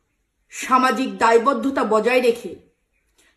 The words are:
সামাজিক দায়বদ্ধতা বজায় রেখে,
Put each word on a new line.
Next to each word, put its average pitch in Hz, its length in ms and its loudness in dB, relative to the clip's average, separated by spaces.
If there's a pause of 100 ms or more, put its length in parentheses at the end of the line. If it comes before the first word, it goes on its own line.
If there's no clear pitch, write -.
(540)
সামাজিক 254 640 0
দায়বদ্ধতা 233 680 2 (100)
বজায় 240 340 2
রেখে, 226 240 -2 (840)